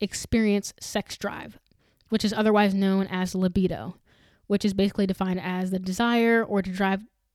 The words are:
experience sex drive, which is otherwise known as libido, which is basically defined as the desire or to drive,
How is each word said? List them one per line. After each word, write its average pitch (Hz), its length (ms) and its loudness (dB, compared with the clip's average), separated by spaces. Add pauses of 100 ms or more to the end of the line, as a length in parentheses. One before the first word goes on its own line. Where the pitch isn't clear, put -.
experience 208 800 0
sex - 380 -8
drive, - 420 -10 (500)
which 220 160 0
is 202 80 0
otherwise 208 420 4
known 196 320 2
as 185 280 -4
libido, 180 640 0 (500)
which 202 180 0
is 196 100 0
basically 196 320 0
defined 185 340 -2
as 185 300 -4
the 185 80 -2
desire 233 640 2
or 202 160 0
to 190 100 -4
drive, 190 340 -2 (300)